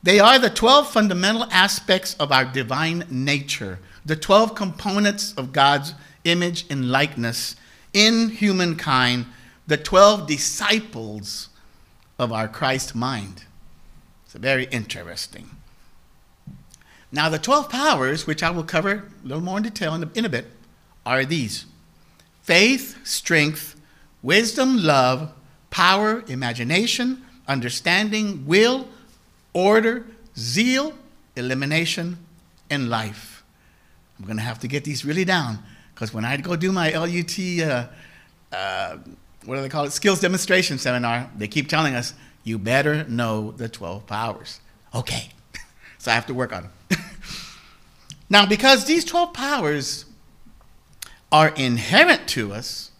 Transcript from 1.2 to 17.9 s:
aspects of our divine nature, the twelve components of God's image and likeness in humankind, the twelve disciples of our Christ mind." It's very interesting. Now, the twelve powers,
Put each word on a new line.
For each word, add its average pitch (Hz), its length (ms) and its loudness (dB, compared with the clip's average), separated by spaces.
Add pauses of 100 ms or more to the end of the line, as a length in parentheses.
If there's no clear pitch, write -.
aspects 185 760 2
of 143 120 0
our 131 120 6
divine 135 640 -4
nature, 135 720 -4 (260)
the 156 120 -4
twelve 220 380 4
components 202 840 -2
of 127 160 -8
God's 143 400 2 (300)
image 175 440 0
and 131 220 -2
likeness 131 640 -2 (400)
in 226 340 4
humankind, 165 960 2 (420)
the 151 100 2
twelve 185 500 6
disciples 135 1200 -4 (680)
of 120 140 -2
our 110 160 -4
Christ 131 460 -4
mind." 113 500 -6 (800)
It's - 100 -20
very 127 320 -2
interesting. 104 840 -10 (1600)
Now, 151 200 0
the 160 80 -2
twelve 269 320 2
powers, 160 560 0